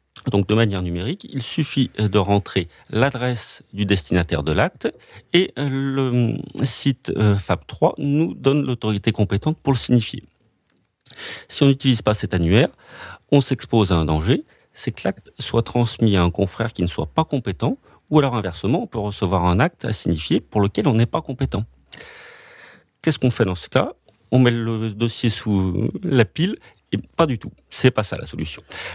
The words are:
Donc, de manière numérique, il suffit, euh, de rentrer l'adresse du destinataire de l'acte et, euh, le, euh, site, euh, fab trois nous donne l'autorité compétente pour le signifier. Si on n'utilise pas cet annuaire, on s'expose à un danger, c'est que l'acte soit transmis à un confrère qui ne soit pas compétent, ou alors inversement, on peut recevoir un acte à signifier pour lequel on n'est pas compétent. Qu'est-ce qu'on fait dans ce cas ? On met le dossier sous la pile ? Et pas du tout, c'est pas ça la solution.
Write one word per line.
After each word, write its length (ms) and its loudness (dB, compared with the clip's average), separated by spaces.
Donc, 160 2
de 80 0
manière 280 2
numérique, 500 -6
il 100 -6
suffit, 560 -2
euh, 100 2
de 100 2
rentrer 500 0
l'adresse 720 -2
du 140 -2
destinataire 560 0
de 100 -2
l'acte 400 -2
et, 260 4
euh, 120 -2
le, 640 0
euh, 40 0
site, 520 -2
euh, 200 4
fab 300 -2
trois 300 0
nous 380 0
donne 280 2
l'autorité 480 -2
compétente 480 0
pour 140 0
le 60 2
signifier. 440 0
Si 140 -2
on 40 6
n'utilise 360 2
pas 120 2
cet 200 -4
annuaire, 340 4
on 80 6
s'expose 500 0
à 60 4
un 80 2
danger, 400 0
c'est 200 -8
que 120 -16
l'acte 360 -6
soit 220 -2
transmis 540 0
à 60 4
un 80 4
confrère 420 -4
qui 100 -4
ne 40 0
soit 200 -4
pas 180 0
compétent, 540 -4
ou 120 4
alors 160 0
inversement, 460 -2
on 40 -8
peut 140 -8
recevoir 460 0
un 120 4
acte 260 0
à 80 -2
signifier 480 -2
pour 200 -4
lequel 260 0
on 80 2
n'est 120 4
pas 160 -4
compétent. 420 -4
Qu'est-ce 160 0
qu'on 140 2
fait 120 2
dans 120 -2
ce 120 -14
cas ? 260 0
On 80 4
met 140 8
le 380 -2
dossier 400 -2
sous 600 0
la 200 4
pile ? 320 -2
Et 60 -2
pas 280 0
du 140 -2
tout, 100 -12
c'est 220 4
pas 140 -2
ça 120 -8
la 100 -12
solution. 360 -10